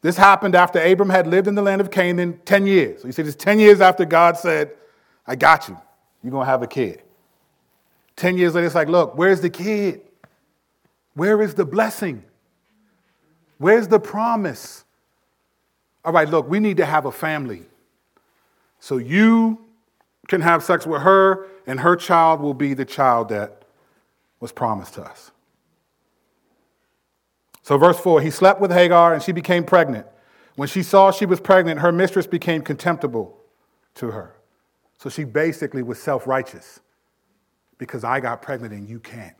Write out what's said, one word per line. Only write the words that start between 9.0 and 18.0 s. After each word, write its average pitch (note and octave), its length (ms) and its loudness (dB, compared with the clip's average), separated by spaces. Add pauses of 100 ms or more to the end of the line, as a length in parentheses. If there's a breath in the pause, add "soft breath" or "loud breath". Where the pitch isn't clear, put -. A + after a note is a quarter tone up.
where's F3 260 2
the E3+ 100 -2
kid? G3+ 500 -6 (1120)
Where G3+ 280 0
is F#3+ 120 -2
the F3 120 -2
blessing? F3 580 -4 (1400)
Where's G3+ 300 2
the G#3 100 4
promise? G#3+ 840 -6 (1200)
All D#3+ 100 -4
right, D#3 140 2
look, D3 220 -2
we G3 100 -2
need G#3 180 0
to E3+ 80 0
have D3 200 -2
a C3 60 -6
family. C#3+ 560 -8 (1120)